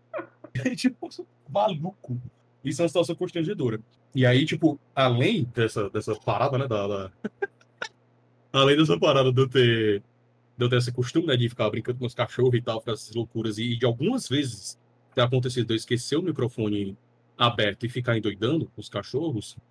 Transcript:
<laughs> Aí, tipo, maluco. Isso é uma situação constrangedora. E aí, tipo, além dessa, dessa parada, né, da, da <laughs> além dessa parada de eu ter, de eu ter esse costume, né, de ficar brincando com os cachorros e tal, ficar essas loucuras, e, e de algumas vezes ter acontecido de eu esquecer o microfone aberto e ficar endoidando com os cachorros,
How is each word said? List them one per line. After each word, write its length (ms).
<laughs> 540
Aí, 80
tipo, 340
maluco. 720
Isso 160
é 40
uma 40
situação 260
constrangedora. 680
E 120
aí, 180
tipo, 340
além 500
dessa, 340
dessa 260
parada, 440
né, 100
da, 180
da 240
<laughs> 1300
além 240
dessa 220
parada 340
de 80
eu 80
ter, 520
de 640
eu 40
ter 80
esse 160
costume, 340
né, 100
de 120
ficar 220
brincando 280
com 80
os 80
cachorros 400
e 60
tal, 200
ficar 120
essas 220
loucuras, 440
e, 140
e 60
de 80
algumas 420
vezes 500
ter 80
acontecido 440
de 60
eu 40
esquecer 400
o 60
microfone 760
aberto 500
e 20
ficar 280
endoidando 500
com 140
os 80
cachorros, 680